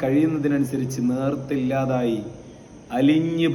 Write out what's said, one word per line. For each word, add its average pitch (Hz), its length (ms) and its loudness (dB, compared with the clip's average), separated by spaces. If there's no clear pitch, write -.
കഴിയുന്നതിനനുസരിച്ച് 139 1000 0
നേർത്തില്ലാതായി 131 1120 -2
അലിഞ്ഞ് 165 560 4